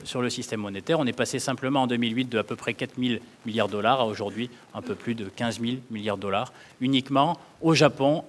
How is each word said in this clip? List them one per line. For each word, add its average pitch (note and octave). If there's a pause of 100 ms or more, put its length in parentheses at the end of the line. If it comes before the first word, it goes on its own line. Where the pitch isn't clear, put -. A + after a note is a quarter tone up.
sur -
le B2
système A2+
monétaire. G2+
On C#3+
est A2+
passé B2
simplement C3
en B2+
deux A#2+
mille A#2
huit B2+
de A#2
à G#2
peu A#2+
près A#2
quatre B2
mille B2 (260)
milliards A2
de G2
dollars A2
à A#2+
aujourd'hui G#2 (240)
un G#2+
peu G#2+
plus A#2
de A2
quinze A2+
mille A#2+ (100)
milliards G#2
de G2
dollars, G2+ (260)
uniquement C3+ (240)
au E3
Japon, C#3+